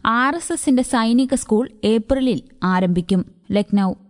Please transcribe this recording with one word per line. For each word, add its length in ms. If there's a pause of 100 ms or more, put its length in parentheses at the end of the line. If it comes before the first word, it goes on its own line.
(140)
ആർ 220
എസ് 180
എസിന്റെ 300
സൈനിക 520
സ്കൂൾ 300 (180)
ഏപ്രിലിൽ 580 (220)
ആരംഭിക്കും. 600 (280)
ലക്നൗ. 400 (180)